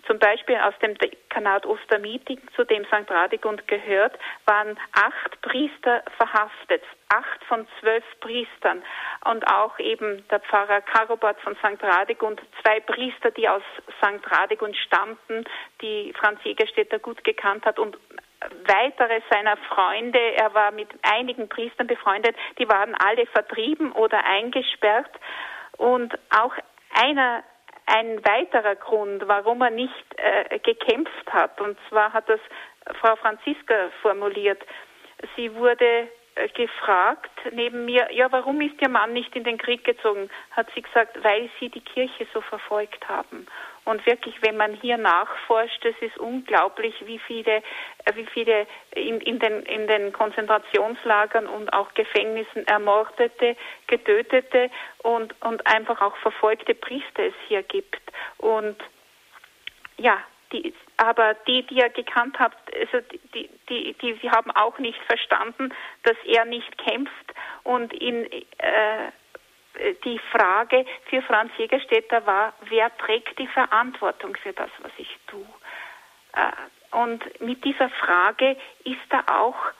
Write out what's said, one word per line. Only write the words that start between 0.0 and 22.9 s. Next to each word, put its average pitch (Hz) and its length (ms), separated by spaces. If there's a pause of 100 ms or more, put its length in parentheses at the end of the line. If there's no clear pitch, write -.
Zum 214 120
Beispiel 226 380
aus 202 240
dem 214 160
Dekanat 202 680
Ostermieting, 220 720 (140)
zu 247 100
dem 214 260
Sankt 208 200
Radegund 202 560
gehört, 202 520 (280)
waren 208 320 (140)
acht - 500
Priester 254 600 (140)
verhaftet, 214 680 (260)
acht - 360
von 226 220 (140)
zwölf 220 240 (160)
Priestern 220 600 (420)
und 226 260
auch 208 280
eben 214 500
der 208 120
Pfarrer 202 420
Karobert 220 580
von 202 220
Sankt 202 200
Radegund, 208 580 (220)
zwei 214 180
Priester, 233 500
die 220 180
aus 196 140 (380)
Sankt 202 300
Radegund 196 460
stammten, 220 680 (360)
die 214 380
Franz 208 240
Jägerstätter 214 560
gut 233 240
gekannt 214 440
hat 208 120
und 214 180 (720)
weitere 226 540 (100)
seiner 208 260
Freunde, 220 640
er 220 360
war 208 180
mit 214 160 (140)
einigen 240 460
Priestern 240 380
befreundet, 226 480 (240)
die 233 100
waren 214 280